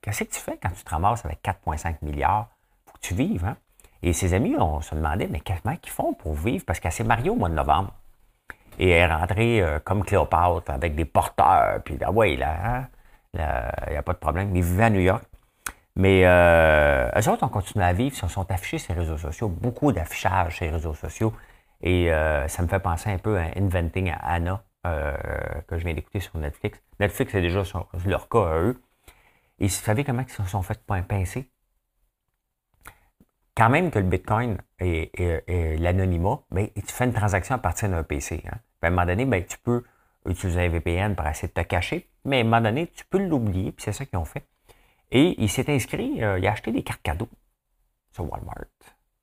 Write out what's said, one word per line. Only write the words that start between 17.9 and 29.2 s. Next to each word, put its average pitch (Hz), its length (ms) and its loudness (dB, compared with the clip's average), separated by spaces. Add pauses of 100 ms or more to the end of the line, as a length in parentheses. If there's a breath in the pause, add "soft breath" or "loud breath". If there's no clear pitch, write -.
vivre, 120 220 0
se - 140 -6
sont 90 240 -6
affichés 95 260 -4
sur - 160 -6
les 82 60 -2
réseaux 80 180 -2
sociaux, 80 300 -6
beaucoup - 420 0
d'affichage 90 680 0
sur - 100 -4
les 78 40 -2
réseaux 78 240 -4
sociaux. 110 400 -4 (460 loud breath)
Et, 87 320 2
euh, 78 340 2
ça 78 160 -4
me 87 60 0
fait 98 100 0
penser 92 320 -2
un 95 80 -2
peu 104 180 -2
à 85 100 0 (100)
Inventing 90 640 0
Anna, 87 420 -2 (240)
euh, 76 300 -2 (500)
que - 100 -6
je 82 80 -4
viens 85 100 -2
d'écouter - 260 -6
sur - 180 -10
Netflix. 76 420 -6 (200)
Netflix 101 340 0
est 95 80 2
déjà 90 220 2
sur - 240 -8 (180)
leur 85 220 -2
cas 104 200 2
à 80 120 0
eux. 117 200 0 (800 soft breath)